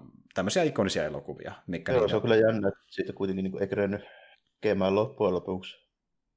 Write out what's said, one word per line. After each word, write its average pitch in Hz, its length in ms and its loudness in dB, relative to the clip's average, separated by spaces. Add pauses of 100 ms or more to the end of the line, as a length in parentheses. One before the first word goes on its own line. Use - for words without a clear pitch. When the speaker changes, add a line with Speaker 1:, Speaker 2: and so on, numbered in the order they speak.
(340)
Speaker 1:
tämmösiä 104 300 0
ikonisia 98 420 0
elokuvia, 71 480 -10 (140)
mitkä - 240 -6
Speaker 2:
Joo, 127 100 4
Speaker 1:
niitä 104 80 2
Speaker 2:
se 104 60 0
on 104 60 2
kyllä 113 140 4
jännä, 110 320 4
että 98 120 -4 (100)
siitä 95 240 -6
kuitenkin, 95 300 -4
niinku, 95 140 -6
ei 98 100 -2
kerennyt 101 340 -2 (600)
tekemään 98 340 2
loppujen 107 380 2
lopuksi 92 540 -6 (500)